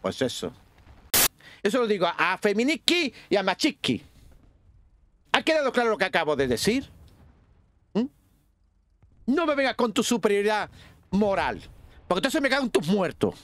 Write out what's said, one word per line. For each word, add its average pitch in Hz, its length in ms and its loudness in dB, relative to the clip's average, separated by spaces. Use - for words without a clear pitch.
Pues 95 180 -4
eso. 120 320 -4
Eso 214 160 0
lo 233 80 0
digo 196 180 0
a, 170 280 0
a 180 40 -4
Feminiski 254 760 0
y - 80 0
a 202 60 2
Machiski. 185 640 -2
¿Ha 262 100 2
quedado 302 300 0
claro 240 180 0
lo 208 80 0
que 190 80 0
acabo 160 300 0
de 135 120 0
decir? 202 400 -2
¿Mm? 233 100 0
No 311 220 0
me 294 80 0
vengas 262 180 0
con 240 200 0
tu 240 100 2
superioridad 208 680 0
moral, 185 500 0
porque 180 120 0
entonces 269 200 0
me 277 120 0
cago 269 140 0
en 220 40 -4
tus 254 160 0
muertos 165 480 0